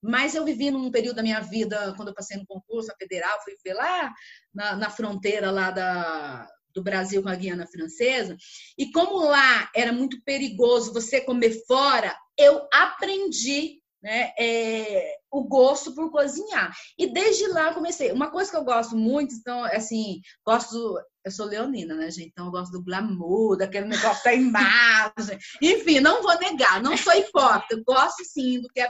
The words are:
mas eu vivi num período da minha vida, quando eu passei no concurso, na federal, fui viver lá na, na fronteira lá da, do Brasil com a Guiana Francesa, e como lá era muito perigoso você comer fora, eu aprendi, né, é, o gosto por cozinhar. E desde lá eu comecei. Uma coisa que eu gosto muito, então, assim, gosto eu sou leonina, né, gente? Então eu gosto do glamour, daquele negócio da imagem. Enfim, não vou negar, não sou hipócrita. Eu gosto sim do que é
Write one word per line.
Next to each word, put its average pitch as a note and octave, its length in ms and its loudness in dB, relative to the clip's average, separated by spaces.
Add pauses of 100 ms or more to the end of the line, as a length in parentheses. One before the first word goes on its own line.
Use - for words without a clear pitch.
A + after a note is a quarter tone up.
mas B3+ 340 -2
eu D#4 100 -2
vivi C#4+ 260 -2
num B3+ 200 -4
período A#3 260 -2
da A3+ 60 -4
minha A3 180 -2
vida, G3+ 540 -6
quando G3+ 140 -12
eu G3 40 -14
passei G3 240 -14
no G3 80 -14
concurso, A3 420 -10
na G3+ 80 -16
federal, F#3 480 -6
fui - 120 -16
viver F#3 200 -10
lá D4 380 -4 (400)
na, G3+ 220 -6
na G#3 140 -4
fronteira G3+ 600 -4
lá F#3+ 200 0
da, E3 760 -6 (260)
do F#3+ 100 -8
Brasil F#3+ 380 -2
com G3 80 -6
a F#3 60 -4
Guiana F3+ 320 -8
Francesa, G3 720 -4 (400)
e C#4 140 -4
como F4+ 340 0
lá C4+ 500 4
era A#3+ 160 2
muito B3+ 320 -4
perigoso A#3+ 680 0
você A#3 260 -2
comer A#3+ 480 0
fora, B3+ 480 2 (220)
eu C#4+ 340 8
aprendi, D#4+ 1080 0 (200)
né, A3 380 -4
é, A3 760 -2 (140)
o C#4 140 -4
gosto C4+ 500 4
por D#4+ 160 -6
cozinhar. C#4+ 640 -2 (240)
E E4+ 140 -2
desde F#4+ 360 2
lá E4 200 0
eu E4 60 -2
comecei. D#4+ 400 -4
Uma C#4+ 180 -2
coisa F#4+ 180 -4
que F4+ 60 -8
eu D4+ 80 -2
gosto A#3 320 0
muito, B3 400 0
então, B3 300 -8
assim, A3 560 -4 (240)
gosto A3+ 520 -2 (320)
eu - 20 -10
sou G#3 140 -8
leonina, G#3+ 480 -6
né, D#3+ 160 -6
gente? E3 200 -14
Então F3 160 -14
eu F3+ 60 -10
gosto F3+ 200 -8
do F3+ 120 -12
glamour, F#3+ 720 -2
daquele G3 320 -4
negócio G#3 360 0
da A#3+ 100 6
imagem. A3 1040 4 (240)
Enfim, E4 380 6
não E4+ 240 6
vou F#4 160 4
negar, C4 420 2
não C#4 160 0
sou - 160 6
hipócrita. B3+ 640 4
Eu A3+ 80 -8
gosto D4+ 420 2
sim B3+ 340 -2
do B3 100 -12
que - 120 -8
é B3 80 0